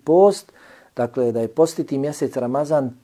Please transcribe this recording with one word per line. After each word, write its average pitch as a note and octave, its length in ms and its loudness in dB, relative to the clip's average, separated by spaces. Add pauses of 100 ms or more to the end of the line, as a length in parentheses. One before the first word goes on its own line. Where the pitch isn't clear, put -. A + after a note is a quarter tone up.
post, F#3+ 480 2 (440)
dakle, A#2+ 360 -2
da A#2 80 -2
je A2+ 80 -2
postiti D#3 500 0
mjesec C#3+ 380 -4
Ramazan C3+ 540 -2 (140)